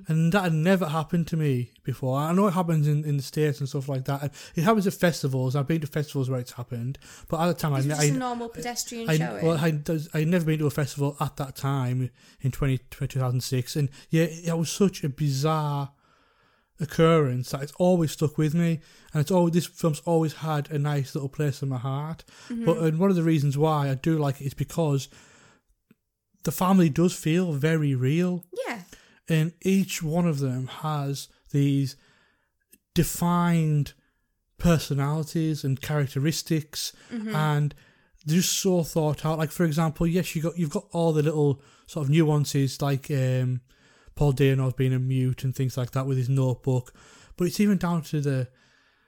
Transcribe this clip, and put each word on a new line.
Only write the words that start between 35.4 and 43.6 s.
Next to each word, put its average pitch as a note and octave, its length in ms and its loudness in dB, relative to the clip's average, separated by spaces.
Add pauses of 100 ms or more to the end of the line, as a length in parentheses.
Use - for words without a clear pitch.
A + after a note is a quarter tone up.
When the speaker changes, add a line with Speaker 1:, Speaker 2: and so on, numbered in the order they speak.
Speaker 1:
and C3+ 180 -2
characteristics, D3+ 1120 -2 (180)
Speaker 2:
Mm-hmm. A3 240 -6
Speaker 1:
and D3+ 400 0 (500)
they're D#3 120 2
just F3+ 200 2
so F3+ 260 2
thought D3+ 420 -2
out. D#3 120 0
Like, D#3 140 -2
for F3 140 0
example, D#3+ 420 0
yes, E3+ 280 0
you E3 60 -2
got, E3 160 -4
you've E3 140 -2
got G3+ 220 -4
all E3 200 2
the D3+ 100 2
little D3 380 2 (260)
sort D3+ 180 -6
of C3+ 40 -2
nuances, D3 720 2
like, C#3+ 300 -2
um, B2+ 500 0 (540)